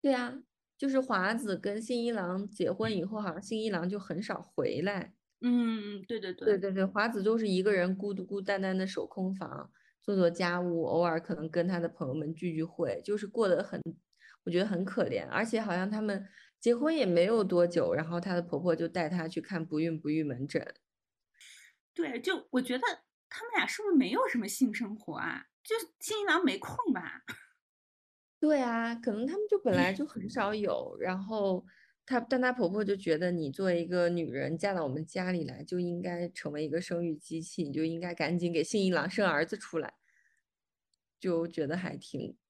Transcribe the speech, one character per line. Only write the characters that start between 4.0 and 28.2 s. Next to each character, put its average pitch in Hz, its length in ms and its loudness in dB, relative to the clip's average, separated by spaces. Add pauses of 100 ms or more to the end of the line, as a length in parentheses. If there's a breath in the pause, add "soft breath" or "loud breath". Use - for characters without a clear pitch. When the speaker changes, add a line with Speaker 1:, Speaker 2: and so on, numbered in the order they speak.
Speaker 1:
少 - 180 -4
回 - 420 0
来。 196 320 -2 (260)
Speaker 2:
嗯， 226 680 2
对， 220 140 -4
对， 185 120 -4
对。 - 140 -2
Speaker 1:
对， 202 120 6
对， 190 140 -2
对， 190 120 2
华 202 240 2
子 214 140 -2
都 220 140 4
是 220 120 2
一 185 140 4
个 208 100 4
人 185 240 4
孤 196 180 -4
独， 190 100 -6
孤 202 160 -4
单 196 200 0
单 190 160 0
的 190 100 0
守 - 200 -4
空 190 280 -4
房， 170 380 -10 (280 soft breath)
做 208 140 -2
做 180 160 8
家 175 300 0
务， 170 240 0
偶 165 180 4
尔 165 180 2
可 170 140 -4
能 151 160 -6
跟 170 160 2
他 180 120 0
的 170 100 0
朋 156 200 -6
友 127 60 -2
们 156 200 -4
聚 165 200 -4
聚 156 80 0
会， 160 420 -2
就 208 120 0
是 208 100 -4
过 208 220 0
得 175 140 4
很， - 180 -6 (640 soft breath)
我 175 60 -4
觉 175 100 4
得 202 60 2
很 190 180 0
可 196 200 0
怜。 87 240 -2
而 208 160 0
且 226 160 0
好 208 140 -2
像 185 160 0
他 214 100 -2
们 202 280 -4 (320 loud breath)
结 240 140 4
婚 302 220 2
也 269 80 4
没 175 200 6
有 220 180 4
多 180 240 6
久， 165 260 2
然 160 160 0
后 175 120 -2
她 185 140 -4
的 175 80 2
婆 170 160 -4
婆 175 160 2
就 170 120 -2
带 165 220 -2
她 170 180 -2
去 160 140 -4
看 165 260 -4
不 156 140 -2
孕 160 200 0
不 147 80 -4
育 156 140 2
门 139 240 -4
诊。 - 280 -4 (1200 loud breath)
Speaker 2:
对， 285 260 -4
就 - 320 -4
我 254 100 4
觉 254 160 -2
得 262 60 -2 (440)
他 - 160 -12
们 480 120 -10
俩 - 100 2
是 - 160 -6
不 415 60 0
是 359 80 6
没 202 160 6
有 480 160 4
什 - 100 0
么 202 100 -2
性 214 240 0
生 214 240 -6
活 156 200 -10
啊？ - 320 -6 (140)
就 - 120 -4 (260)
信 415 220 -4
一 - 20 -2
郎 370 200 4
没 196 120 2
空 392 360 -2
吧。 - 340 -4
<laughs> - 320 -16 (800)